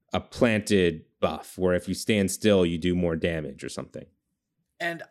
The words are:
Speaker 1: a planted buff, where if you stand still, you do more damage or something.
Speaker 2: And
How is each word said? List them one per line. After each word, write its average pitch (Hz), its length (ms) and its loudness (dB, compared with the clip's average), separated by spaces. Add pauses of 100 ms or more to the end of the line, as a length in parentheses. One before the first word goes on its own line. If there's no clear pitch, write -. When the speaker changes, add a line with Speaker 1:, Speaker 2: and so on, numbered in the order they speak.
(120)
Speaker 1:
a 92 80 -2
planted 98 840 2 (160)
buff, 80 380 -4
where 92 160 2
if 87 120 -2
you 95 80 -4
stand 98 360 0
still, 101 340 4
you 85 140 0
do 90 160 0
more 87 200 0
damage 78 480 -4
or - 60 -10
something. - 380 -14 (760)
Speaker 2:
And 170 300 -8